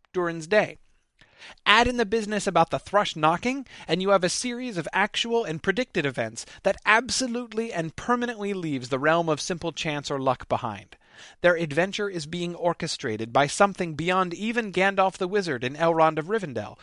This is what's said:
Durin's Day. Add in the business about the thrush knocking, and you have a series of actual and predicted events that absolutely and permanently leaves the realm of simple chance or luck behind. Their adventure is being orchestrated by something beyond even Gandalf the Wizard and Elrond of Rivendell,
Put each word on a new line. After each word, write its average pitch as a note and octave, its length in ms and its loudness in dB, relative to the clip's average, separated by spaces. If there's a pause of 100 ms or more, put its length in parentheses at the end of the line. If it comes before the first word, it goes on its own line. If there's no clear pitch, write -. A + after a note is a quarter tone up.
(120)
Durin's E3 360 -4
Day. G3+ 300 2 (880)
Add A3+ 220 8
in B3 100 -2
the A3+ 80 2
business G#3 420 -2
about E3+ 240 4
the C#3 80 -2
thrush - 360 0
knocking, F3 520 0 (200)
and F3 140 0
you F#3+ 80 0
have G3 140 6
a F3 60 4
series A#3+ 480 -6
of D#3 140 -4
actual A#3 520 0
and D#3+ 180 -6
predicted F#3+ 440 -2
events A2+ 400 -4 (180)
that G3 220 2
absolutely A3+ 880 0
and E3 240 -6
permanently A#3 580 -2
leaves C#3+ 360 -4
the C3 100 -2
realm E3 300 2
of D3 100 0
simple E3+ 320 -6
chance D3 380 -6
or C#3+ 100 -4
luck C3 300 -2
behind. A2 480 -6 (440)
Their F3 140 6
adventure E3+ 540 -2
is E3+ 160 -8
being F3 300 -6
orchestrated B2 760 -4
by C3+ 160 4
something F3+ 480 0
beyond F3+ 380 0
even G#3+ 400 -4
Gandalf F#3+ 440 2
the F#3 100 -2
Wizard F3 360 -2
and D3 140 -4
Elrond D#3+ 400 4
of D#3 100 -4
Rivendell, E3 560 -6